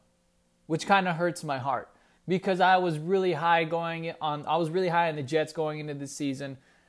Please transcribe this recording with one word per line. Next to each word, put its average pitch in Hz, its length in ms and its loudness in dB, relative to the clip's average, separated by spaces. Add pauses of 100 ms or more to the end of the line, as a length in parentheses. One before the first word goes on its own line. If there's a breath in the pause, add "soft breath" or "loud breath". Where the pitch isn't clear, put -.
(680)
which 160 200 -2
kinda 190 240 4
hurts 170 320 -2
my 143 140 -2
heart 127 320 -4 (360 soft breath)
because 185 360 0
I 185 160 8
was 175 200 0
really 185 360 0
high 165 320 2
going 165 560 -4
on, 147 260 -4
I 151 80 2
was 170 140 0
really 185 180 0
high 170 220 2
on 151 80 -4
the 147 60 -4
Jets 156 280 0
going 151 280 -4
into 151 140 -8
this 139 220 -10
season. 135 420 -6 (320 soft breath)